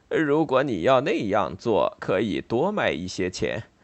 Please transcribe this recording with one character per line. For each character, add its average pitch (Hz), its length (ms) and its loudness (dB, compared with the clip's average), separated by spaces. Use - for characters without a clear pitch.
如 156 360 2
果 131 180 2
你 107 200 -2
要 127 180 6
那 165 260 -2
样 92 300 0
做， 92 420 0
可 95 220 0
以 92 180 -2
多 143 320 -2
卖 139 200 0
一 78 160 -4
些 92 220 -4
钱， 80 340 -4